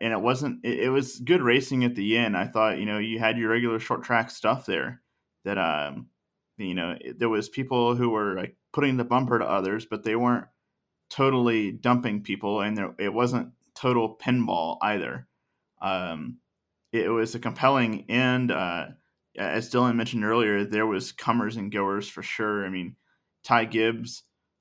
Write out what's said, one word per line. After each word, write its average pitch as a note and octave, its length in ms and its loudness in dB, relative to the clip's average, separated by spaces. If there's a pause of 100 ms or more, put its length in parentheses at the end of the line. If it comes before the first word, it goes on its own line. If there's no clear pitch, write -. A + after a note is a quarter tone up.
and A2+ 100 -2
it A2 80 0
wasn't, B2+ 460 -2
it, A#2 140 -2
it B2 100 2
was C3 300 0
good D#3 220 2
racing B2+ 420 2
at B2 100 2
the G#2+ 240 2
end. A2+ 180 2
I F#2 120 0
thought, A2 320 2
you G2+ 60 -4
know, G#2+ 120 -2
you A2 220 -4
had A2+ 180 2
your A2+ 120 0
regular A#2 300 2
short - 240 -4
track A#2 280 2
stuff - 340 0
there D#2+ 360 -4 (440)
that, G2 120 -2
um, D2 500 -2 (500)
you F#2 180 -4
know, F2 240 -2
it, - 180 -12
there A#2 120 2
was G#2 200 0
people B2 460 0
who A#2+ 140 2
were, G#2 260 0
like, F#2 200 -6 (180)
putting C3+ 240 2
the A#2+ 60 2
bumper B2 360 2
to G#2+ 60 -2
others, G2 400 0
but G#2 180 -6
they A2 120 0
weren't A#2+ 300 2 (640)
totally A#2+ 640 2
dumping A#2+ 500 0
people, G#2 400 -4
and G#2+ 160 -2
there, G2 220 -4
it G2+ 140 -2
wasn't A#2+ 380 0 (220)
total A#2 480 0
pinball A2 600 0
either. G2+ 460 -2 (540)
Um, F2+ 560 -6 (540)
it, A2 140 0
it F2+ 40 0
was A2+ 240 0
a A#2+ 60 -6
compelling A#2+ 680 0
end. B2+ 420 2
Uh, F2 360 -2 (500)
as G2 340 -4
Dylan B2 240 2
mentioned A#2 300 -2
earlier, G#2+ 380 2
there G#2+ 240 0
was F#2+ 240 -2
comers A2+ 460 -2
and G#2 140 -6
goers G2+ 360 -2
for - 140 -14
sure. G#2 440 -2
I F#2 40 -6
mean, F2+ 260 -8 (480)
Ty A#2 220 4
Gibbs, A2+ 580 -2 (380)